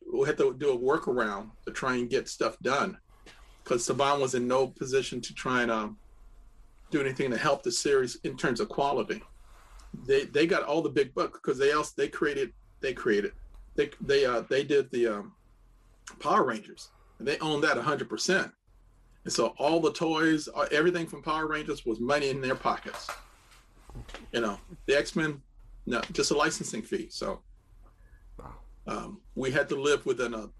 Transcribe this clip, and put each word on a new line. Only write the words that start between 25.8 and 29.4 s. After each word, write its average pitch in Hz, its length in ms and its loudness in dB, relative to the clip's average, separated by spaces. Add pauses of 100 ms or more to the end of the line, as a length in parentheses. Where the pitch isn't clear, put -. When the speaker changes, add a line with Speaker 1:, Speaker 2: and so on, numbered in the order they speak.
Speaker 1:
no, 117 140 -2 (120)
just - 180 0
a 147 60 2
licensing 147 460 -2
fee. - 280 -6
So, - 320 -8 (920)
Speaker 2:
Wow. - 180 -16 (320)
Speaker 1:
um, 104 360 -8 (140)
we 131 160 -2